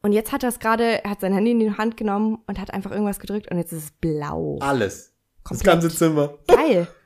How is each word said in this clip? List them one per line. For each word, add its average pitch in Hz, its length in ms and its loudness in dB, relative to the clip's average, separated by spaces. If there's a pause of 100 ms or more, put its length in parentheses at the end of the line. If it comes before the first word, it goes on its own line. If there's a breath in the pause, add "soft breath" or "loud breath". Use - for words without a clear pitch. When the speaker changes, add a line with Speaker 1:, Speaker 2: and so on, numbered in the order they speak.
Speaker 1:
und 208 100 0
jetzt 214 220 0
hat 269 100 -2
er's 240 160 -2
gerade, 226 440 0
er 202 80 -6
hat 202 100 -6
sein 185 120 0
Handy 208 180 2
in 233 80 2
die 214 120 2
Hand 214 240 -4
genommen 214 520 -2
und 202 120 -6
hat 190 140 -10
einfach 190 180 -8
irgendwas 202 280 -4
gedrückt 208 300 -8
und 175 80 -2
jetzt 175 140 -4
ist 160 140 -10
es 147 60 -18
blau. 151 680 -4
Speaker 2:
Alles. 135 540 -2 (300)
Speaker 1:
Komplett. - 240 -2
Speaker 2:
Das 180 140 8
ganze 165 160 0
Zimmer. 151 400 2 (100)
Speaker 1:
Geil. 294 400 6 (180)